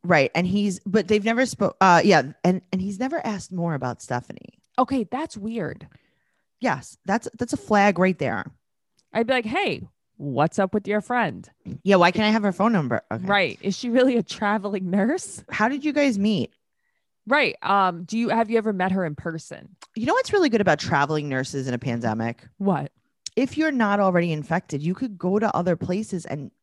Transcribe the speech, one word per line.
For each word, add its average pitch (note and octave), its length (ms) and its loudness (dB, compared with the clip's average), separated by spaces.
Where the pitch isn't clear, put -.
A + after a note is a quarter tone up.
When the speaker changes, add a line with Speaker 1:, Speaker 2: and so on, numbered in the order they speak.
Speaker 1:
Right. D#3 320 4
And F3+ 120 0
he's, G3 340 -2
but F#3+ 280 0
they've G#3 160 2
never A#3 220 0
spoke. - 340 -2
Uh, F3+ 240 8
yeah. E3 180 6
And, F3+ 200 2
and F#3 100 -2
he's G3 160 -8
never C4+ 260 -4
asked G3+ 280 -8
more E3+ 220 -2
about B2 280 -6
Stephanie. - 560 -10
Speaker 2:
Okay. B3+ 260 0
That's C#4+ 320 -8
weird. G#3+ 500 -8
Speaker 1:
Yes, C#3+ 440 -4
that's, G#3 240 -2
that's B3 140 -4
a D4 60 -2
flag G3+ 400 2
right F#3 200 2
there. A#2 260 -2
Speaker 2:
I'd A3+ 140 0
be C4 80 0
like, A#3+ 120 0
"Hey, B3+ 400 -4
what's C#3+ 420 0
up F#3+ 160 0
with G#3 140 -2
your G#3 120 0
friend?" F#3+ 480 -4
Speaker 1:
Yeah, G3 120 6
why F3 140 8
can't G#3 160 0
I G#3+ 40 4
have A3 120 2
her G3 100 0
phone G#3+ 200 2
number? C3+ 300 0
Okay. F3+ 140 -6
Speaker 2:
Right. G3 360 0
Is F#3+ 140 -2
she B3 140 -6
really B3+ 260 4
a G#3+ 60 2
traveling G3+ 680 -4
nurse? A3+ 600 -2
Speaker 1:
How A3 180 0
did C#4 160 -4
you D4+ 80 0
guys C#4 260 2
meet? G3 320 0
Speaker 2:
Right. B3 360 0
Um, F#3 420 0
do G#3+ 140 -8
you, A#3 100 0
have A3+ 220 0
you A3+ 80 2
ever G#3+ 140 0
met F#3+ 200 -2
her F#3+ 120 0
in D3+ 120 -4
person? - 520 -12
Speaker 1:
You A3+ 100 -4
know E4+ 80 2
what's C5 180 -2
really F#4 160 4
good G#3+ 120 2
about E3+ 180 4
traveling D3 500 0
nurses C3 380 -4
in B2 80 -2
a A#2+ 40 -4
pandemic? A#2 680 -4
Speaker 2:
What? E3+ 340 -2
Speaker 1:
If C4 220 -2
you're D#4 140 0
not G#3 280 2
already F3 320 2
infected, D3+ 500 -4
you F3 120 -2
could G#3+ 240 -8
go F#3 200 0
to G#3+ 160 -2
other F3 220 0
places F#3 480 -6
and C#3+ 260 -8